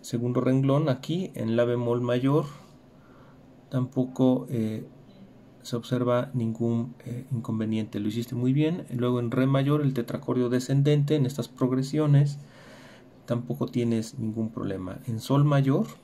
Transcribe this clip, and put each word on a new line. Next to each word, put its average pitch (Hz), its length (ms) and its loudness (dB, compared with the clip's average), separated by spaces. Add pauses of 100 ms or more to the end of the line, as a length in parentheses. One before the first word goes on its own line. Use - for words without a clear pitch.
segundo 123 400 -2
renglón 135 480 2
aquí 156 460 -2
en 113 200 -2
la 120 80 4
bemol 120 380 0
mayor 131 420 2 (1300)
tampoco, 127 800 0
eh, 110 360 -4 (760)
se - 160 -6
observa 120 560 0
ningún, 117 600 -2 (120)
eh, 120 260 -10
inconveniente, 110 680 -2
lo 104 80 -2
hiciste 117 260 -6
muy 127 160 2
bien. 156 420 0
Luego 123 280 0
en 120 100 -4
re 131 160 2
mayor, 139 320 2
el 135 140 0
tetracordio 123 560 -2
descendente, 143 680 2
en 139 100 2
estas 117 220 -4
progresiones 143 920 2 (880)
tampoco 120 420 -4
tienes 117 520 -2
ningún 110 300 -2
problema. 95 580 -6
En 113 140 -4
sol 139 240 4
mayor 143 420 4 (160)